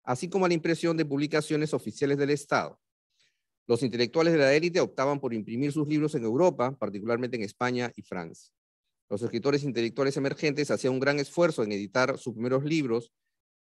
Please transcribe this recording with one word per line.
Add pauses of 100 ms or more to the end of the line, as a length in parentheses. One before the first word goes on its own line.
así
como
a
la
impresión
de
publicaciones
oficiales
del
Estado. (880)
Los
intelectuales
de
la
élite
optaban
por
imprimir
sus
libros
en
Europa,
particularmente
en
España
y
Francia. (580)
Los
escritores
intelectuales
emergentes
hacían
un
gran
esfuerzo
en
editar
sus
primeros
libros, (560)